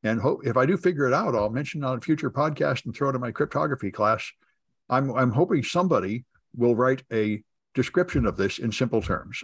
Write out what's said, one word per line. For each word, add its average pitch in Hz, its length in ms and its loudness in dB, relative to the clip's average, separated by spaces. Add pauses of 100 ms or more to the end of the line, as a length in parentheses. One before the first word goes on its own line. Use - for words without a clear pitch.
And 113 160 0
hope, 135 260 0
if 120 100 0
I 131 100 4
do 185 100 2
figure 156 300 0
it 123 80 4
out, 170 200 0
I'll 107 160 2
mention 143 320 -6
it 135 40 -2
on 131 120 -2
a - 20 -8
future 147 300 -2
podcast 147 540 -2
and 113 100 -8
throw 139 140 -2
it 135 60 -2
in 127 60 -2
my 120 120 -6
cryptography 143 580 -2
class. 107 400 0 (580)
I'm, 135 220 0
I'm 123 200 2
hoping 147 320 2
somebody 123 640 0 (280)
will 117 220 4
write 131 340 2
a 107 320 0 (300)
description 135 540 0
of 95 100 0
this 98 220 0
in 117 120 -2
simple 113 300 0
terms. - 440 -6